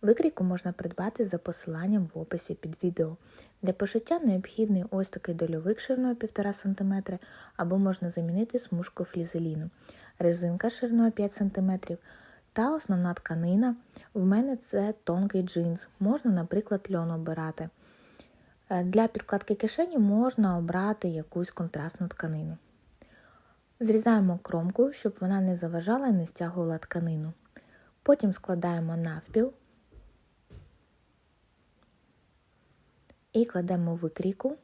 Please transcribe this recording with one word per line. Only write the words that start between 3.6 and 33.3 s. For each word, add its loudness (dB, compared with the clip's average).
Для 0
пошиття 0
необхідний 0
ось -2
такий -6
дольовик -2
шириною 0
півтора -4
сантиметри, -2
або 0
можна 0
замінити -2
смужку -4
флізеліну. -4
Резинка 2
шириною 4
п'ять 0
сантиметрів 0
та 2
основна 0
тканина. 0
В 0
мене 4
це -2
тонкий 0
джинс. -2
Можна, 2
наприклад, 0
льон 0
обирати. -6
Е, 2
для 6
підкладки -2
кишені 0
можна 4
обрати 0
якусь -4
контрастну -6
тканину. -6
Зрізаємо 4
кромку, 0
щоб -4
вона 0
не 2
заважала -2
і 6
не 2
стягувала -4
тканину. -4
Потім 4
складаємо -2
навпіл -2